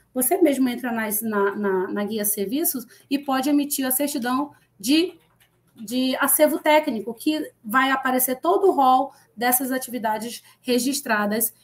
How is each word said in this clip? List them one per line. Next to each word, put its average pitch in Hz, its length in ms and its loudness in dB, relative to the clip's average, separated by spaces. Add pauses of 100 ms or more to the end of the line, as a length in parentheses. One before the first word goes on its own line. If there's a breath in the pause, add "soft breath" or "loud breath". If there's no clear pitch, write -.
(140 soft breath)
Você 254 280 2
mesmo 262 260 4
entra 240 240 -4
nas, 214 300 -4
na, 202 340 0
na, 196 320 0
na 208 160 -4
guia 208 220 -4
serviços 233 600 -4 (240 soft breath)
e 277 80 -2
pode 262 320 -2
emitir 285 380 0
a 254 40 -2
certidão 285 600 -2 (260 soft breath)
de, 320 400 0 (560)
de 254 440 -4
acervo 302 420 2
técnico, 294 540 2
que - 360 -4 (140)
vai 269 280 2
aparecer 254 500 -2
todo 392 260 4
o 349 40 6
rol 262 420 4 (240 soft breath)
dessas 247 340 0
atividades 226 720 -6 (160 soft breath)
registradas 233 960 0 (100)